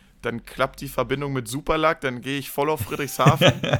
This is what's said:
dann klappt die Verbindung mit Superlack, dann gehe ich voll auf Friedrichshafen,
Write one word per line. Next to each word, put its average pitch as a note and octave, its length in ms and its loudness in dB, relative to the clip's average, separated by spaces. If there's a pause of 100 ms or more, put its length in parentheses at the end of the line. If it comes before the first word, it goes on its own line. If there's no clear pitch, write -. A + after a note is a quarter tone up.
(220)
dann A#2 220 -6
klappt - 360 -2
die C#3 80 -10
Verbindung C#3 440 -2
mit B2+ 140 -2
Superlack, D#3 540 0
dann B2 220 -4
gehe C3+ 180 -4
ich - 100 -10
voll - 200 0
auf D#3 100 0
Friedrichshafen, D3 720 4 (280)